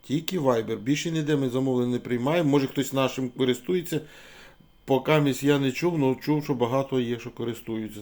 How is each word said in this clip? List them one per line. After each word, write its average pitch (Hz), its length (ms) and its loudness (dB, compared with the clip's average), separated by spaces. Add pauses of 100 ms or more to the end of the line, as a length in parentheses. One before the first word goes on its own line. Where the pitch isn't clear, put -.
Тільки 160 360 -2
Viber. 113 380 2
Більше 143 340 -2
ніде 156 240 0
ми 135 140 0
замовлення 123 420 0
не 123 80 0
приймаємо. 135 500 0
Може, 135 180 4
хтось 131 260 -4
нашим 131 360 0
користується. 143 720 -2 (840)
Поки 139 340 2
місь 139 240 0
я 143 160 4
не 135 120 0
чув, 160 320 0
але 131 120 4
чув, 147 280 -2
що 147 100 -2
багато 131 460 0
є, 120 200 -2
що 120 120 -12
користуються. 110 720 -8